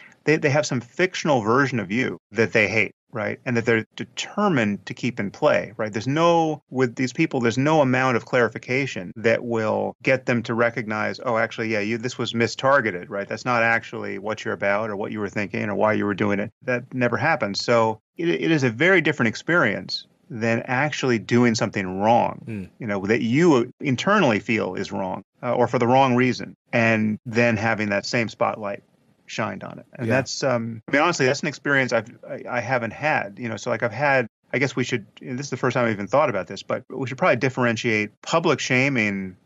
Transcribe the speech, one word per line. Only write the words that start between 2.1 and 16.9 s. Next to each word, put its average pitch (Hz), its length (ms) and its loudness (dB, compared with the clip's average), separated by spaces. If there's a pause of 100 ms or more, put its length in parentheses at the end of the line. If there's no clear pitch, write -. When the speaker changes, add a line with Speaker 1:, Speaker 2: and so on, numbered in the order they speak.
Speaker 1:
that 110 220 0
they 107 140 4
hate, 104 260 0 (180)
right? 107 320 -6
And 123 140 -2
that 113 80 0
they're 113 200 2 (120)
determined 120 880 -2
to 135 80 -10
keep 123 260 -6
in 98 120 -4
play, 101 440 2
right? 107 160 -6
There's 110 160 -4
no, 160 640 2
with 127 260 0
these 127 160 -2
people, 160 300 0
there's 117 160 2
no 151 240 4
amount 127 360 2
of 107 80 -4
clarification 123 920 -2
that 113 260 2
will 107 600 -2
get 131 240 0
them 120 160 2
to 117 100 -4
recognize, 107 720 -2
"Oh, 117 120 0
actually, 113 320 -2
yeah, 110 100 0
you, 110 180 -2
this 123 220 -6
was 113 140 -4
mistargeted," 113 760 0
right? 101 180 -6
That's 110 180 -8
not 120 180 2
actually 110 560 -2
what 104 260 -6
you're 107 80 -4
about 101 380 0
or 101 40 -6
what 107 160 -6
you 107 80 -6
were 101 80 -4
thinking 107 420 -4
or 98 60 -2
why 107 180 2
you 104 120 0
were 101 80 0
doing 101 260 0
it. 113 120 -6 (100)
That 123 320 -4